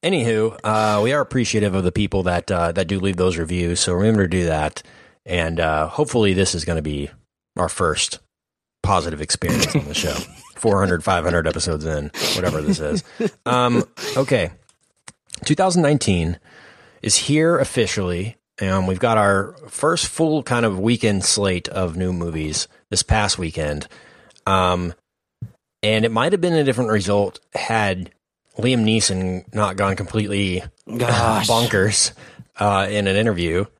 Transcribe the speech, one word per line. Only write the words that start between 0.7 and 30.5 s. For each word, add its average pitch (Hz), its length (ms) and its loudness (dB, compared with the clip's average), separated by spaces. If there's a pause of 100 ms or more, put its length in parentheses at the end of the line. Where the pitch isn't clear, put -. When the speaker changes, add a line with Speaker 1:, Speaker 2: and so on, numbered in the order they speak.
Speaker 1:
we 120 100 2
are 147 80 2
appreciative 107 540 2
of 95 80 2
the 90 80 2
people 98 320 0
that, 87 260 0
uh, 85 220 2
that 90 160 0
do 98 120 -2
leave 92 180 -2
those 90 200 2
reviews. 85 420 -2
So 92 140 0
remember 104 300 4
to 92 60 2
do 87 160 0
that. 76 360 -2 (440)
And, 82 340 -2
uh, 78 280 0
hopefully 104 460 2
this 92 220 0
is 80 100 -6
gonna 82 160 -2
be 73 280 -6 (480)
our 85 120 0
first - 500 -2 (600)
positive 80 400 0
experience - 540 -2
on 139 100 0
the 73 80 -10
show. - 200 -4
<laughs> - 420 -12
Four 101 240 2
hundred, 90 240 0
five 90 200 0
hundred 85 240 0
episodes 78 380 -4
in, 73 240 -4 (260)
whatever 87 280 -2
this 170 160 0
is. 78 240 -4 (420)
Um, 123 380 2 (320)
okay. 127 340 0 (960)
Two - 80 2
thousand 180 300 2
nineteen 90 560 2 (640)
is 104 120 0
here 160 440 2
officially. 98 800 -2 (220)
Um, 95 280 0
we've 92 100 -2
got 113 220 4
our 98 340 2 (160)
first - 380 -2
full 156 340 0
kind 120 240 0
of 95 140 0
weekend 107 440 2
slate 95 460 0
of 87 260 -4
new 90 160 -2
movies 80 560 -4 (220)
this 92 140 -2
past 104 340 0
weekend. 76 500 -6 (600)
Um, 90 480 0 (880)
and 110 220 2
it 113 60 2
might 120 200 2
have 190 100 0
been 170 140 2
a 156 80 2
different 123 260 0
result 101 500 0 (140)
had 98 560 -2 (480)
Liam 120 260 2
Neeson 92 600 0 (100)
not 101 240 -2
gone 98 180 0
completely 98 680 -2 (340)